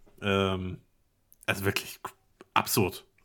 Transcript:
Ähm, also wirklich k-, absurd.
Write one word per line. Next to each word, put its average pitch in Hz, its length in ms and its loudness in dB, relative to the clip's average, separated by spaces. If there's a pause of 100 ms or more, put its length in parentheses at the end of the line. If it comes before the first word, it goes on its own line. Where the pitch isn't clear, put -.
(220)
Ähm, 95 580 0 (680)
also 95 200 -2
wirklich - 380 -2
k-, - 80 -10 (420)
absurd. - 520 2 (200)